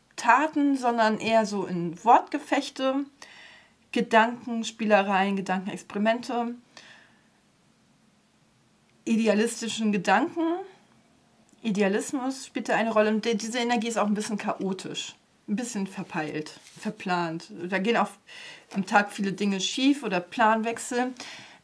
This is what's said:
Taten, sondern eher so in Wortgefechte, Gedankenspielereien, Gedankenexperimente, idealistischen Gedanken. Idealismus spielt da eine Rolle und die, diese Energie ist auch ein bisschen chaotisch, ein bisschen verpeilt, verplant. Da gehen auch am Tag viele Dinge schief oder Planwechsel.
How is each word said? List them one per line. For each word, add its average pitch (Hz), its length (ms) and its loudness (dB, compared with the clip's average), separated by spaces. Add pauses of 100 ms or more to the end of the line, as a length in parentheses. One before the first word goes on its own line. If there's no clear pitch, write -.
(220)
Taten, 285 560 4
sondern 233 420 2
eher 220 280 2
so 202 180 -4
in 170 380 -4
Wortgefechte, 277 1000 2 (880)
Gedankenspielereien, 220 1400 2
Gedankenexperimente, 214 1160 -2 (2500)
idealistischen 220 880 2
Gedanken. 214 520 2 (1200)
Idealismus 226 840 0
spielt 247 240 -6
da 208 60 2
eine 220 180 0
Rolle 214 160 4
und 220 160 0
die, 233 100 2
diese 226 220 -4
Energie 233 300 0
ist 226 100 -4
auch 202 80 2
ein 208 80 2
bisschen 208 240 -4
chaotisch, - 760 -6 (320)
ein 208 80 -2
bisschen 202 320 -4
verpeilt, 156 720 -8 (200)
verplant. 175 680 -4 (160)
Da 180 160 -2
gehen 214 180 2
auch 208 140 0 (640)
am 196 100 -2
Tag 208 260 2
viele 196 220 -6
Dinge 196 260 0
schief 269 440 2
oder 185 160 0
Planwechsel. 226 920 0 (500)